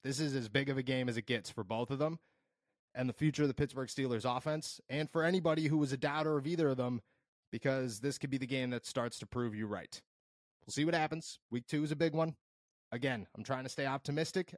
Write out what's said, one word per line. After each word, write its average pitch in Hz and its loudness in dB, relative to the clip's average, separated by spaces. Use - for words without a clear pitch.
this 131 -2
is 147 0
as 117 -2
big 139 2
of 135 0
a 131 0
game 127 0
as 113 -2
it 110 -2
gets 117 0
for 110 -6
both 113 -2
of 135 -2
them 160 0
and 127 0
the 117 -2
future 147 2
of 147 6
the 131 -2
Pittsburgh 131 -2
Steelers 123 0
offense, 156 -4
and 147 -2
for 165 2
anybody 160 4
who 151 4
was 139 2
a 135 0
doubter 151 2
of 135 0
either 160 4
of 131 2
them, 123 0
because 127 0
this 139 -2
could 143 -4
be 135 0
the 127 -6
game 127 -2
that 120 -4
starts 120 -2
to 110 -12
prove 120 -2
you 107 -2
right. 101 -6
We'll 104 -14
see 147 2
what 170 4
happens. 160 -2
Week 120 -4
two 151 2
is 151 0
a 156 -2
big 160 2
one. 160 2
Again, 123 -2
I'm 110 -8
trying 131 -2
to 131 -6
stay 139 -2
optimistic. 151 -2